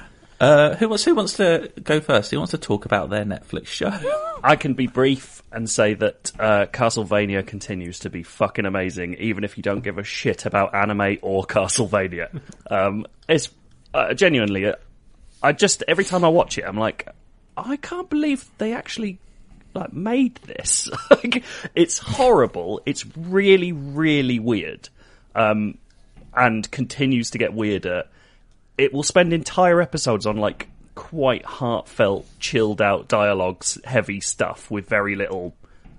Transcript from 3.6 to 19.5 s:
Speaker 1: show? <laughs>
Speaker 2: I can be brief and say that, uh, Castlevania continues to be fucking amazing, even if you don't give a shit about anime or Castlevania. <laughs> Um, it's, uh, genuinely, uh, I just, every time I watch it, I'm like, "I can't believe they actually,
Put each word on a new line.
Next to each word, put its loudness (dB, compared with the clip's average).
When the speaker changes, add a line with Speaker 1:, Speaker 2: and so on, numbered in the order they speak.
Speaker 1:
show? -4
<laughs> -6
Speaker 2:
I 6
can -2
be 0
brief 0
and -8
say 2
that, -4
uh, 4
Castlevania 0
continues -10
to -10
be -10
fucking -2
amazing, -4
even -4
if -10
you -10
don't -2
give -8
a -8
shit -4
about 0
anime 0
or -2
Castlevania. 0
<laughs> -20
Um, 0
it's, 2
uh, 0
genuinely, 2
uh, 0
I 4
just, 2
every 2
time 0
I 6
watch 2
it, -6
I'm -6
like, -4
"I -6
can't -10
believe 0
they -2
actually, -8